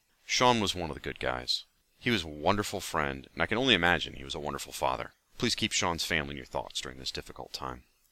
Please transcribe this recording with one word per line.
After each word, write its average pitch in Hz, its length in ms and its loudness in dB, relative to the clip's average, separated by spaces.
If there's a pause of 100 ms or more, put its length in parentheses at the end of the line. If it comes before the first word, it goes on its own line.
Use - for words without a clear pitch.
(240)
Sean 123 360 6
was 98 120 2
one 87 160 -4
of 71 60 -6
the 67 60 -10
good - 180 -6
guys. 62 460 -2 (340)
He - 100 -4
was 110 140 2
a 80 60 -8
wonderful 92 500 0
friend, 69 560 -2
and - 80 -2
I 85 40 4
can 107 120 -2
only 131 160 6
imagine 85 400 4
he 65 80 -12
was 69 140 -8
a - 20 -6
wonderful 71 340 -6
father. 64 420 -2 (220)
Please 120 200 0
keep - 160 -2
Sean's 87 320 0
family 76 260 0
in 73 60 -8
your 64 100 -10
thoughts 58 340 -6
during 64 200 -10
this 65 100 -8
difficult - 420 -12
time. 64 300 -10 (300)